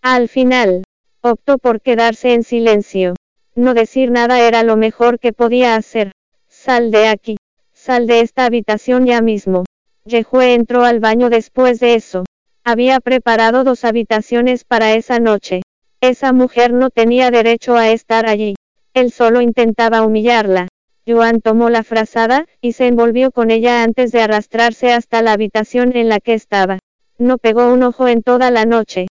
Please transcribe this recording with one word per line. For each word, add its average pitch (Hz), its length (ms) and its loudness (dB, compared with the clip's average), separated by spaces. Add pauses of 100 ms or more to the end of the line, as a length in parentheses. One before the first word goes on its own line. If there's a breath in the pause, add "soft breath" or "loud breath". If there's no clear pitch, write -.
Al 247 220 0
final, 247 560 0 (380)
optó 240 340 0
por 233 240 -2
quedarse 233 540 0
en 233 100 0
silencio. 208 720 0 (400)
No 247 180 2
decir 240 380 0
nada 240 360 2
era 226 160 2
lo 226 140 2
mejor 233 420 0
que 233 140 -4
podía 240 440 0
hacer. 220 360 -4 (340)
"Sal 240 440 -2
de 214 180 2
aquí. 214 300 -6 (340)
Sal 240 340 -2
de 233 140 2
esta 247 240 -2
habitación 240 600 -2
ya 240 160 0
mismo". 196 420 -2 (400)
Yehue 247 480 0
entró 240 320 0
al 240 160 2
baño 226 300 0
después 240 500 0
de 240 140 2
eso. 185 320 -6 (380)
Había 247 360 0
preparado 240 640 0
dos 254 220 -2
habitaciones 233 760 -2
para 220 280 0
esa 233 280 -2
noche. 202 420 -2 (400)
Esa 254 320 0
mujer 240 400 2
no 254 160 0
tenía 240 400 0
derecho 233 460 0
a 226 120 2
estar 226 380 -2
allí. 214 300 -4 (360)
Él 247 180 0
solo 240 300 2
intentaba 226 640 0
humillarla. 214 680 0 (380)
Yuan 226 340 2
tomó 226 300 0
la 233 120 0
frazada, 226 640 -2 (140)
y 240 120 -4
se - 160 -2
envolvió 240 420 2
con 226 200 -2
ella 233 320 0
antes 226 300 -2
de 233 80 2
arrastrarse 226 720 -2
hasta 233 300 -2
la 226 100 2
habitación 220 640 -2
en 226 140 0
la 214 100 0
que 233 140 -2
estaba. 196 440 -4 (380)
No 240 220 0
pegó 240 340 2
un 254 120 2
ojo 247 220 -2
en 233 160 0
toda 247 280 0
la 226 160 0
noche. 220 460 -2